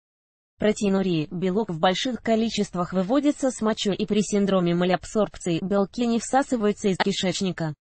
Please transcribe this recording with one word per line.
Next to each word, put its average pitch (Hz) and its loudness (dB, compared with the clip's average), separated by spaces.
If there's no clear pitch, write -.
протеинурии – 190 0
белок 185 -2
в 160 -6
больших 185 0
количествах 214 -2
выводится 262 2
с - -6
мочой 214 0
и 208 -2
при 208 2
синдроме 190 2
малябсорбции 180 0
белки 196 0
не 233 0
всасываются 220 0
из 185 0
кишечника. 180 -2